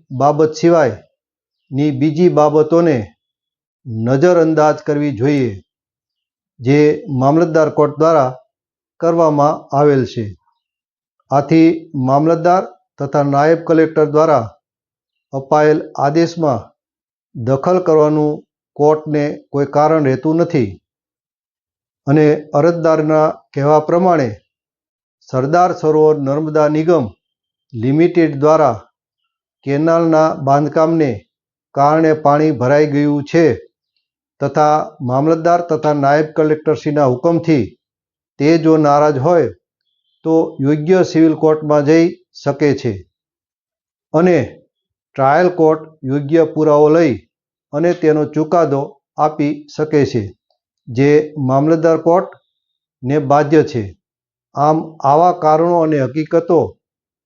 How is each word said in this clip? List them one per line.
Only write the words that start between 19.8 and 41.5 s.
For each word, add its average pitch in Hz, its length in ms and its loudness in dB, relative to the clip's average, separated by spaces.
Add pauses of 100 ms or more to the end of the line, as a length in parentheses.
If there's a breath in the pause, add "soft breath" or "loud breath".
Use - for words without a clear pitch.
રહેતું 156 320 -2
નથી 131 280 -2 (1400)
અને 151 200 4 (260)
અરજદારના 156 720 0 (240)
કહેવા 147 360 0
પ્રમાણે 170 440 0 (1000)
સરદાર 160 440 0
સરોવર 156 440 2
નર્મદા 151 520 -2
નિગમ 156 360 0 (680)
લિમિટેડ 156 640 0
દ્વારા 147 420 2 (880)
કેનાલના 160 640 0 (160)
બાંધકામને 151 680 0 (640)
કારણે 156 400 2
પાણી 151 420 0
ભરાઈ 143 340 0
ગયું 147 360 -2
છે 175 180 2 (960)
તથા 151 340 0 (260)
મામલતદાર 160 640 0
તથા 156 360 -2
નાયબ 147 340 0
કલેક્ટરશ્રીના 151 800 -2
હુકમથી 156 520 0 (760)
તે 143 180 2
જો 160 200 2
નારાજ 147 420 2
હોય 147 300 0 (760)
તો 160 80 0 (260)
યોગ્ય 151 440 0
સિવિલ 156 320 2
કોર્ટમાં 156 500 0